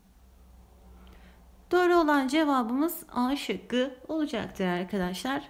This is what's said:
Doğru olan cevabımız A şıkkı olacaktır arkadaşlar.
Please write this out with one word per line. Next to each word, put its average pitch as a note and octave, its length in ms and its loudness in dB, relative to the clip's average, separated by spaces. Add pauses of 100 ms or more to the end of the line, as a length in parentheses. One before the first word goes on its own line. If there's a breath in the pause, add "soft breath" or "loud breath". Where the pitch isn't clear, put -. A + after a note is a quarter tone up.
(1700 soft breath)
Doğru F4+ 240 6
olan D4 320 4
cevabımız C#4 760 0 (100)
A B3 220 -2
şıkkı B3+ 600 -4 (120)
olacaktır C#4+ 580 -4
arkadaşlar. F#3 840 -4